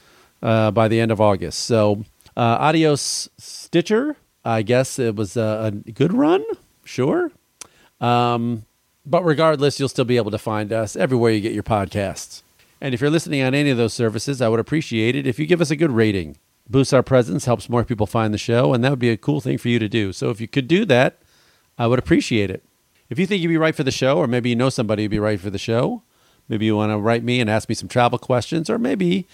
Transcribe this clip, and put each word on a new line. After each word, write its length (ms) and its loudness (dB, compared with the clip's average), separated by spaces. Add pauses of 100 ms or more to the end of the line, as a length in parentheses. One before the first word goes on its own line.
(420)
uh, 300 2
by 160 4
the 120 2
end 120 0
of 80 0
August. 400 2
So, 440 2 (320)
uh, 240 2
adios, 800 0
Stitcher. 800 -2 (280)
I 180 0
guess 360 0
it 160 -2
was 220 -6
a, 360 -2 (140)
a 60 -16
good 200 0
run. 320 2 (400)
Sure. 460 -2 (680)
Um, 640 0 (420)
but 180 2
regardless, 540 2
you'll 100 0
still 160 -2
be 120 2
able 160 0
to 60 -4
find 340 -4
us 240 -4
everywhere 340 2
you 100 2
get 140 -4
your 80 -4
podcasts. 800 -4 (380)
And 120 -4
if 80 -4
you're 80 2
listening 340 0
on 120 0
any 160 2
of 80 2
those 160 0
services, 480 -2
I 60 2
would 120 2
appreciate 540 -2
it 140 -2
if 100 -4
you 80 -2
give 140 2
us 100 0
a 60 0
good 160 0
rating. 440 0 (340)
Boosts 220 2
our 100 6
presence, 440 0
helps 240 -2
more 120 2
people 240 -2
find 280 0
the 20 -2
show, 380 2
and 100 0
that 60 2
would 80 -2
be 100 0
a 80 2
cool 240 -2
thing 160 -4
for 140 -4
you 80 2
to 100 0
do. 240 -2
So 160 -6
if 100 -4
you 80 -8
could 220 -2
do 160 4
that, 320 4 (600)
I 80 0
would 120 4
appreciate 520 0
it. 120 -10 (460)
If 100 -6
you 60 0
think 160 -2
you'd 80 0
be 80 2
right 180 2
for 100 -4
the 60 0
show, 280 0
or 80 2
maybe 240 0
you 40 0
know 140 2
somebody 340 -2
who'd 80 -2
be 80 -2
right 220 0
for 80 -8
the 80 -6
show, 460 -2 (440)
maybe 200 -2
you 100 2
wanna 220 0
write 260 0
me 160 0
and 80 0
ask 220 -2
me 40 -2
some 140 -8
travel 300 0
questions, 500 -2
or 80 0
maybe 580 0